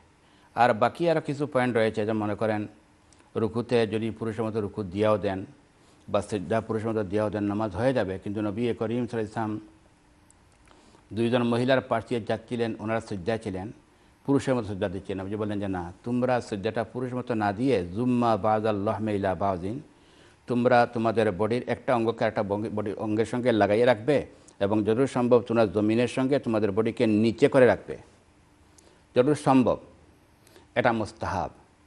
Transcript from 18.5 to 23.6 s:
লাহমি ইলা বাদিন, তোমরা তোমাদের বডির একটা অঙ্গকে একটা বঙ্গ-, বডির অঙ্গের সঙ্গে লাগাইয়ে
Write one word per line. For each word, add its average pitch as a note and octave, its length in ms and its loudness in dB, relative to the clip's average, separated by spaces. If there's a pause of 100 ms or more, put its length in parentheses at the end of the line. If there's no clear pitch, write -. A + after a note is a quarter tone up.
লাহমি G#2 380 -2
ইলা G2 220 0
বাদিন, G2 460 -4 (680)
তোমরা A#2+ 380 4
তোমাদের A2+ 460 0
বডির G#2+ 360 -2
একটা A#2+ 280 -2
অঙ্গকে A2+ 300 0
একটা A2 180 0
বঙ্গ-, G2+ 320 -2
বডির G#2 200 -4
অঙ্গের G#2+ 300 0
সঙ্গে B2 260 0
লাগাইয়ে G#2+ 340 4